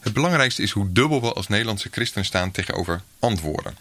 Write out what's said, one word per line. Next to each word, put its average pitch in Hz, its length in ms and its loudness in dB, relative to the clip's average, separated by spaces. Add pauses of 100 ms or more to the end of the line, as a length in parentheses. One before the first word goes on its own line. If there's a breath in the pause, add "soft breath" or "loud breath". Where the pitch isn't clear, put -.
Het 113 120 -4
belangrijkste 139 500 2
is 104 80 0
hoe 98 220 0
dubbel 139 280 4
we 117 120 -2
als - 160 -6
Nederlandse 107 420 -2
christenen 117 340 -2
staan 92 260 0
tegenover 90 520 -2 (160)
antwoorden. 80 640 -2